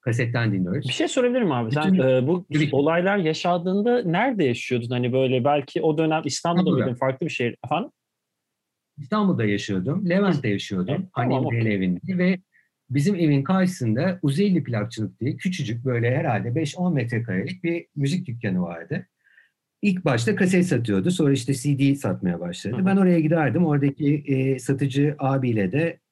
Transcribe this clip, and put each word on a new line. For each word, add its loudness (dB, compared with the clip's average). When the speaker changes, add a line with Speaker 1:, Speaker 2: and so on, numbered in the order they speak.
Speaker 1:
Kasetten -2
dinliyoruz. -2
Speaker 2:
Bir -4
şey 0
sorabilir 0
miyim 2
abi? -2
Sen, 2
Speaker 1:
Bütün 4
Speaker 2:
e, 4
bu 0
Speaker 1:
Tabii 2
ki. 0
Speaker 2:
olaylar 2
yaşadığında 0
nerede 0
yaşıyordun? -2
Hani -2
böyle 2
belki 0
o 2
dönem 0
İstanbul'da -2
Speaker 1:
İstanbul'da. 2
Speaker 2:
mıydın? -4
Farklı -2
bir -6
şehir. -2
Efendim? -4
Speaker 1:
İstanbul'da 0
yaşıyordum. -2
Levent'te 2
yaşıyordum. -2
Speaker 2:
Evet, -6
tamam, 0
Speaker 1:
Annemin 0
Speaker 2:
okey. 2
Speaker 1:
evinde -2
ve 2
bizim 2
evin 2
karşısında 0
Uzeyli 2
Plakçılık -4
diye -2
küçücük -4
böyle 0
herhalde -2
beş -2
on 0
metrekarelik -2
bir -4
müzik -2
dükkanı -4
vardı. -8
İlk 0
başta 2
kaset 2
satıyordu. 0
Sonra 2
işte -2
C -2
D 4
satmaya -2
başladı. -6
Speaker 2:
Hı 0
hı. 2
Speaker 1:
Ben 4
oraya 4
giderdim. 2
Oradaki, 2
e, 0
satıcı 0
abiyle 0
de -2